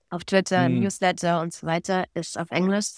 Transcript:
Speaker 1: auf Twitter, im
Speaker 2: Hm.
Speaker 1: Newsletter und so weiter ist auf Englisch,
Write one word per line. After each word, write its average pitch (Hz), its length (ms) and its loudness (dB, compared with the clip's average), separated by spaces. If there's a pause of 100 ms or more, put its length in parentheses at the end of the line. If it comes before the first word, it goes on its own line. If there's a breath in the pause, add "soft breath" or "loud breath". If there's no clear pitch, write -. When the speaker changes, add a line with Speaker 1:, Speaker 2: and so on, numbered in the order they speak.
(100)
Speaker 1:
auf 175 140 -8
Twitter, 185 420 2
im 170 80 2
Speaker 2:
Hm. 180 80 2
Speaker 1:
Newsletter 180 580 0
und 170 120 -4
so - 140 -12
weiter 175 380 0 (100)
ist - 240 -6
auf 170 120 -8
Englisch, 196 480 0